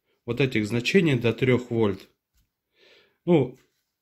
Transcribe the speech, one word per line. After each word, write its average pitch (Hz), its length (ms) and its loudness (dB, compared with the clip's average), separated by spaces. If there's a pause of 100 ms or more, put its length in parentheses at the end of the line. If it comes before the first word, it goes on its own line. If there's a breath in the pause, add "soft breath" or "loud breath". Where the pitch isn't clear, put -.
(260)
вот 120 140 -6
этих 131 260 0
значений, 131 540 0
до 113 140 0
трех 123 360 0
вольт, 110 400 -2 (1160 soft breath)
ну, 160 340 2 (420)